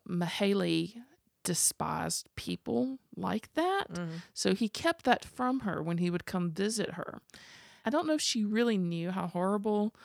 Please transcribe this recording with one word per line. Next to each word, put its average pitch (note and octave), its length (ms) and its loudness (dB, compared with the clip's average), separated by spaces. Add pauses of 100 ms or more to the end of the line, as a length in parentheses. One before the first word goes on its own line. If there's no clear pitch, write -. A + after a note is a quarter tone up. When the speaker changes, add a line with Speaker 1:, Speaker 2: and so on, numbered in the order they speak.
Speaker 1:
Mahaley F3 960 0 (420)
despised E3 920 -2
people A#3+ 640 -2 (160)
like F#3+ 400 -4
that. F#4 360 0
Speaker 2:
Mm-hmm. E3+ 260 -6 (180)
Speaker 1:
So F#3+ 180 2
he G#3 160 0
kept - 360 -2
that B3 200 4
from B3+ 360 -2
her E3 200 -2
when E3+ 160 0
he F3 140 2
would F3 160 -4
come F3 240 -2
visit G#3 400 -2
her. - 280 -8 (640)
I A3+ 60 0
don't D#4 160 2
know D#4 80 4
if D4+ 80 2
she G#3+ 240 2
really A3 320 4
knew E3+ 320 0
how F#3 160 -2
horrible G#3 800 2